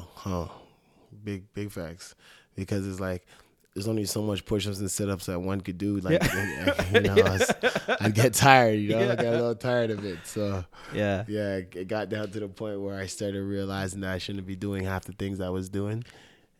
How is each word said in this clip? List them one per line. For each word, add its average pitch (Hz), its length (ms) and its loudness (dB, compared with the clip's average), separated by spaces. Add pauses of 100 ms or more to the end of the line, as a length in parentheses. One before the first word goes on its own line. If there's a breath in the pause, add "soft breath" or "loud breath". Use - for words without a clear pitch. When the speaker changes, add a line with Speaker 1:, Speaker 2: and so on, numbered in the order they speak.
(160)
Speaker 1:
Huh. 87 320 -4 (800 loud breath)
Big, 101 280 -8
big 104 180 -6
facts. 85 440 -12 (400 loud breath)
Because 98 320 -4
it's 95 140 -6
like, 92 240 -4 (480 soft breath)
there's 98 140 -6
only 110 180 0
so 107 160 -2
much 104 240 -2
push-ups 101 340 -2
and 98 100 -2
sit-ups 98 360 -2
that 90 160 -4
one 95 180 -2
could 95 180 -6
do. 101 220 0
Like, 95 240 2
Speaker 2:
Yeah. 123 140 2
Speaker 1:
and, - 580 0
and, - 0 -
you - 60 6
know, 208 140 4
Speaker 2:
<laughs> - 20 4
Yeah. 220 100 8
Speaker 1:
I 185 60 4
was, 196 180 4 (480)
I'd 113 160 2
get 113 180 6
tired, 123 460 8
you 104 120 0
know? 113 200 2
I 110 40 0
got - 40 0
a - 60 2
Speaker 2:
Yeah. 117 60 2
Speaker 1:
little 117 240 2
tired 120 360 0
of 101 140 -4
it. 87 200 -6
So, 98 380 -2 (300 loud breath)
Speaker 2:
Yeah. 101 340 2
Speaker 1:
yeah, 104 300 -2
it, 90 180 -8
it 92 140 -8
got 104 180 -2
down 107 240 -4
to 107 80 -6
the 104 80 -6
point 101 320 -8
where 98 180 -6
I 95 80 -6
started 98 380 -4
realizing 98 560 -4
that 95 140 -4
I 92 60 -2
shouldn't 98 280 -8
be 95 80 -8
doing 98 300 -4
half 95 180 -4
the - 100 -14
things 98 280 -6
I 92 80 -4
was 92 180 -4
doing 101 380 -4 (540 loud breath)